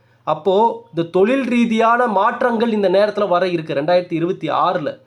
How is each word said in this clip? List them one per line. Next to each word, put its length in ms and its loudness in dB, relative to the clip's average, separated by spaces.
அப்போ 640 0
இந்த 220 -6
தொழில் 340 2
ரீதியான 600 2
மாற்றங்கள் 680 0
இந்த 160 0
நேரத்துல 400 0
வர 200 0
இருக்கு, 260 -4
ரெண்டாயிரத்தி 380 0
இருபத்தி 360 -4
ஆறுல. 420 -2